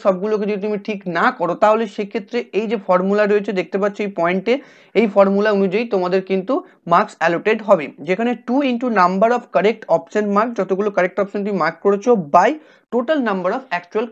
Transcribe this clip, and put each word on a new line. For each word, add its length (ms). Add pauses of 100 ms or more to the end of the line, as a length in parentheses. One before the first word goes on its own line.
সবগুলোকে 460
যদি 140
তুমি 120 (100)
ঠিক 120 (180)
না 80 (140)
করো, 140 (100)
তাহলে 200 (120)
সেক্ষেত্রে 420 (220)
এই 120
যে 60 (100)
ফর্মুলা 380
রয়েছে, 340
দেখতে 220
পাচ্ছ 240
এই 140
পয়েন্টে, 340 (460)
এই 160
ফর্মুলা 420
অনুযায়ী 360
তোমাদের 360
কিন্তু 240 (380)
মার্কস 300
অ্যালোটেড 460
হবে, 180 (220)
যেখানে 240 (160)
two 120 (120)
into 160 (140)
number 360
of 40 (140)
correct 280 (140)
option 260 (120)
mark, 140 (100)
যতগুলো 380
কারেক্ট 260
অপশন 220
তুমি 180
মার্ক 220
করেছো, 260 (240)
by 140 (460)
total 240 (100)
number 280
of 40 (160)
actual 340